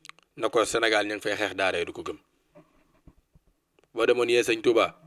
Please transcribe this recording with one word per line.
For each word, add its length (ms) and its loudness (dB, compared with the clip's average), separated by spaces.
na 140 -2
ko 140 2
Sénégal 420 0
ña 100 -6
ngi 60 -12
fay 140 -4
xeex 200 -4
daara 220 0
yi 80 -2
du 60 -14
ko 100 -12
gëm. 160 -10
Boo 120 0
demoon 220 2
yee 160 4
Sëñ 180 -2
Touba 440 2